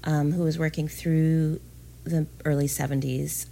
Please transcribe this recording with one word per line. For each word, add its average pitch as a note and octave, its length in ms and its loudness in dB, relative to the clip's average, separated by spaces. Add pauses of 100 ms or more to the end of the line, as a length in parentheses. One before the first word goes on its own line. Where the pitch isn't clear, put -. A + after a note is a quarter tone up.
um, D3 280 2
who F3 120 2
was D#3+ 140 2
working D#3 300 0
through D#3+ 720 2 (440)
the D#3+ 220 0 (200)
early C#3+ 200 2
seventies. C#3 840 -2